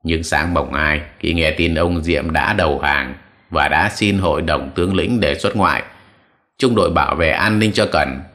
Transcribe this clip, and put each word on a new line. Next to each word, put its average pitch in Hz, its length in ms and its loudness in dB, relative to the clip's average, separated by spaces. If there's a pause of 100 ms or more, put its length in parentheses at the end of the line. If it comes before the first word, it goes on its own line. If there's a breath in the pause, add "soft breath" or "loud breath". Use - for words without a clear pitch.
Nhưng 82 200 0
sáng 82 300 0
mồng 71 200 -2
hai, 76 280 0 (180)
khi 82 140 -2
nghe 82 180 2
tin 80 240 0
ông 82 280 0
Diệm 80 300 0
đã 78 200 0
đầu 76 260 0
hàng 71 360 -2 (340)
và 73 180 0
đã 85 220 2
xin 101 280 0
hội 82 240 0
đồng 71 340 -2
tướng 90 200 0
lĩnh 107 240 0
để 73 160 2
xuất 101 200 -4
ngoại, 85 280 2 (760)
trung 120 180 2
đội 87 160 2
bảo 78 240 0
vệ 80 140 2
an 107 300 2
ninh 107 120 2
cho 104 200 2
Cần 67 280 0 (160)